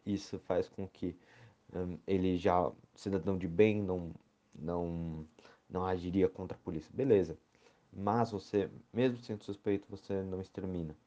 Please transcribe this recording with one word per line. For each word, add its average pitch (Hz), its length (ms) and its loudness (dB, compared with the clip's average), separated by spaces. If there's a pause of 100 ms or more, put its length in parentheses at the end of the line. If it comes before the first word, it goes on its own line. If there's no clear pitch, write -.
isso 98 340 -4
faz 90 280 0
com 95 200 -10
que, 87 280 -8 (580)
hum, 90 320 -4
ele 92 320 2
já, 90 320 4 (260)
cidadão 98 420 -2
de 90 100 -4
bem, 104 340 6
não, 90 300 -2 (420)
não, 82 720 -4 (440)
não 92 160 -2
agiria 90 440 2
contra 90 280 -8
a - 40 -20
polícia." 80 320 -8
Beleza. 98 440 4 (540)
Mas 104 400 2
você, 98 380 0 (240)
mesmo 120 260 2
sendo 107 240 -8
suspeito, 101 460 -2
você 98 340 -6
não 95 180 -6
extermina. 90 540 -6 (120)